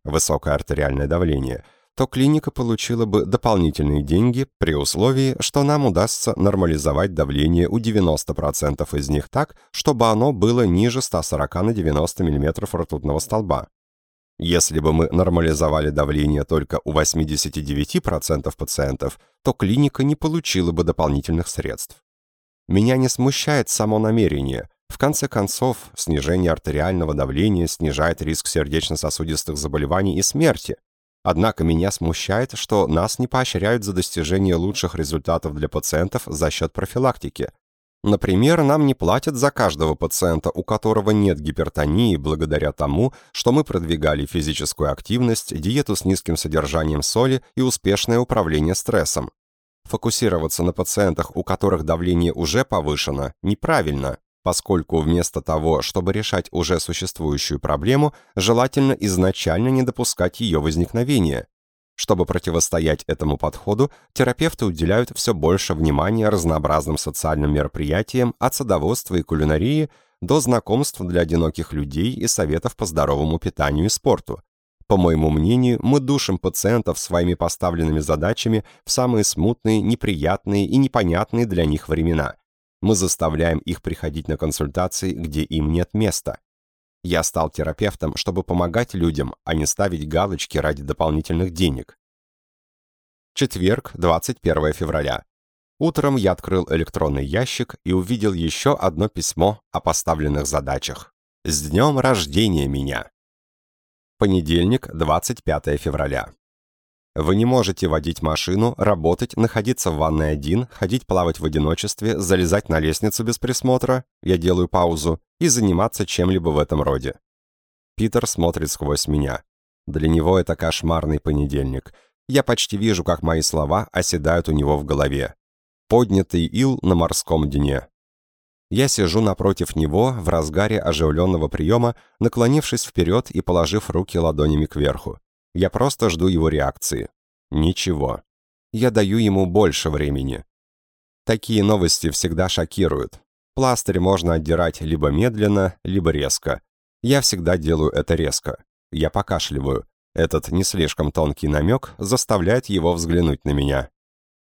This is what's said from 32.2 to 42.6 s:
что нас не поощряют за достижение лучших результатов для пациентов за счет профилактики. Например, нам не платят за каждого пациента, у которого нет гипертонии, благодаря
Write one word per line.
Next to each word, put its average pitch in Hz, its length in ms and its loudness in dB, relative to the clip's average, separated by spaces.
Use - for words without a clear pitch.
что - 340 0
нас 85 320 0
не 127 80 0
поощряют 117 560 0
за 98 80 -4
достижение 90 640 0
лучших 90 400 -2
результатов 80 580 -2
для 73 140 -4
пациентов 82 580 -2
за 76 240 -2
счет 82 220 -4
профилактики. 98 800 -4
Например, 104 580 4
нам 143 240 4
не 135 60 2
платят 131 420 0
за 135 160 0
каждого 80 440 0
пациента, 82 540 -2
у 82 140 -6
которого 107 480 0
нет 98 300 2
гипертонии, 78 720 0
благодаря 76 560 -2